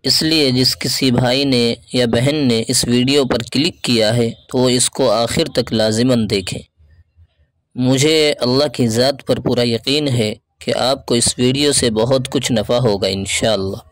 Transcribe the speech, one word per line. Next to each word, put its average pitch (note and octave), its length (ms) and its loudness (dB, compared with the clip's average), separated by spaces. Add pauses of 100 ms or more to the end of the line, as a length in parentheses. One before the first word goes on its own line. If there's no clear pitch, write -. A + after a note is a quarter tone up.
इसलिए D#3 480 0
जिस B2+ 240 2
किसी - 360 -2
भाई B2+ 340 0
ने A#2+ 320 0 (180)
या B2 120 2
बहन B2 360 0
ने A#2 160 2 (100)
इस - 180 0
वीडियो B2+ 380 2
पर A#2+ 200 -4
क्लिक - 400 -2
किया A2 280 2
है A#2 160 0 (200)
तो C3+ 80 -4
वो B2+ 140 2
इसको B2 380 0
आखिर A#2 460 0
तक A#2+ 180 -2
लाजिमन A2+ 540 2
देखें। G2 320 -4 (1160)
मुझे C#3+ 580 2
अल्लाह C3 360 0
की B2+ 200 0
ज़ात B2+ 320 0
पर A#2+ 180 -2
पूरा A#2+ 260 0
यकीन C3+ 440 -2
है A2 220 0 (300)
कि B2 100 -4 (120)
आपको C3+ 320 0
इस - 240 0
वीडियो C#3 340 2
से C3 200 0
बहुत B2+ 360 0
कुछ C3 220 -2
नफ़ा A#2+ 280 0
होगा G#2 300 0
इंशाअल्लाह। G2 720 -2 (100)